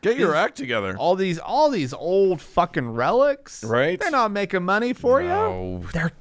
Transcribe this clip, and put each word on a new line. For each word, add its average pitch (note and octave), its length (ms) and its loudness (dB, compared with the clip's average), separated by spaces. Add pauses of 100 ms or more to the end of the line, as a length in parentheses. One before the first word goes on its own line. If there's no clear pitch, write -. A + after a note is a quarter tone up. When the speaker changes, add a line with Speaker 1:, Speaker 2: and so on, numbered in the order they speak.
Speaker 1:
Get A#3 180 0
your A3 140 2
Speaker 2:
These D3 60 2
Speaker 1:
act G3+ 180 0
together. G#2+ 420 -4
Speaker 2:
All E3 160 2
these, F#3 240 -2
all C#4 320 2
these D3 220 -2
old F#3 480 2
fucking E3 540 -2
relics. A#3+ 680 0
Speaker 1:
Right. B2+ 380 0
Speaker 2:
They're F4+ 100 -2
not A#3 220 0
making G3 320 -2
money G#3+ 300 0
for C4 280 2
Speaker 1:
No. F4+ 600 -2
Speaker 2:
you. - 100 -10
They're E3 280 -2